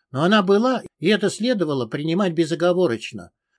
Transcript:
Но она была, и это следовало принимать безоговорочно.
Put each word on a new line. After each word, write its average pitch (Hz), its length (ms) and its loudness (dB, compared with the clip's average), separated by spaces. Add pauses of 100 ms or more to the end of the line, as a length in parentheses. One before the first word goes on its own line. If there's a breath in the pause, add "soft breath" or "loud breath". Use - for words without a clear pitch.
(120)
Но 131 120 -2
она 208 180 4
была, 202 400 2 (160)
и 151 120 -4
это 208 200 2
следовало 165 560 -2
принимать 160 480 -2
безоговорочно. 160 1000 -2 (280)